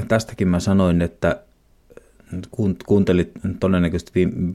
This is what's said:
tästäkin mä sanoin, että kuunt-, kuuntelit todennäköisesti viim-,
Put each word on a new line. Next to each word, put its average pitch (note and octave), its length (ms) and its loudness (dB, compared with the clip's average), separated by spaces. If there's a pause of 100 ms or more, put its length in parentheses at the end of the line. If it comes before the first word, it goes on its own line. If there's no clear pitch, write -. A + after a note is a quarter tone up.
tästäkin A2 400 0
mä F2 120 2
sanoin, F2+ 420 2
että - 380 -2 (1080)
kuunt-, F#2+ 360 -4
kuuntelit F#2 440 2 (300)
todennäköisesti F2 540 0
viim-, F2+ 400 -2